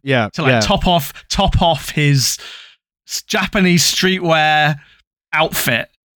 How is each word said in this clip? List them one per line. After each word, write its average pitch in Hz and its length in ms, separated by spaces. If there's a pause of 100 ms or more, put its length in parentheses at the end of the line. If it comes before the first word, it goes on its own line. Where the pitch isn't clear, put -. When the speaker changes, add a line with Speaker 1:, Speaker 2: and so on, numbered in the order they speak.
Speaker 1:
Yeah, 123 320
Speaker 2:
to, 175 80
like, 135 80
Speaker 1:
yeah. 120 100
Speaker 2:
top 190 260
off, 170 260 (160)
top - 340
off 165 280
his 143 480 (720)
s-, - 140
Japanese 185 640
streetwear 156 920 (540)
outfit. 156 580 (240)